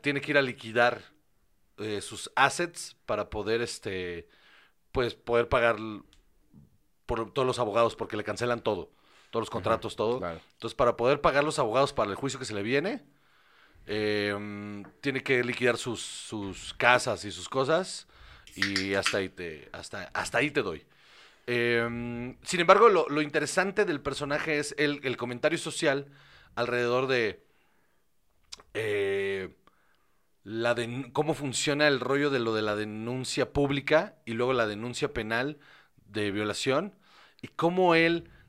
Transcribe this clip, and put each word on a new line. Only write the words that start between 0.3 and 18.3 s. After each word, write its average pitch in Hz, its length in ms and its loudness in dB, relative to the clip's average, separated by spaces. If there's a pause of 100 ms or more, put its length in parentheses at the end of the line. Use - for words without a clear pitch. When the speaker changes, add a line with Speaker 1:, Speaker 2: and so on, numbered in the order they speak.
Speaker 1:
ir 147 60 4
a 139 40 8
liquidar, 120 600 0 (760)
eh, 104 240 -4
sus - 340 -12
assets 151 600 0 (100)
para 104 240 -2
poder, 110 320 0
este, 90 640 -6 (640)
pues, 120 240 0
poder 117 340 2
pagar 117 280 6
l-, 110 240 -8 (1040)
por 113 280 -2
todos 135 120 2
los 120 140 0
abogados, 113 360 2
porque 110 220 -6
le 104 60 -4
cancelan 113 380 -2
todo, 104 280 -2 (420)
todos 117 120 0
los 104 60 -8
Speaker 2:
Ujú, - 40 -10
Speaker 1:
contratos, 110 420 0
todo. 117 240 0
Speaker 2:
claro. 85 200 -6 (140)
Speaker 1:
Entonces, - 220 -10
para 120 220 4
poder 139 240 2
pagar 143 220 4
los 151 160 -2
abogados 131 340 4
para 107 160 0
el 98 60 -2
juicio 135 240 -4
que 101 60 -10
se 98 100 -8
le 101 80 -2
viene, 151 400 -2 (840)
em, 104 960 -4 (180)
tiene 131 220 -2
que 123 200 2
liquidar 120 340 0
sus, 113 240 -6
sus - 720 -10
casas 120 500 4
y 101 60 -8
sus 90 180 -12
cosas, 147 580 -2 (480)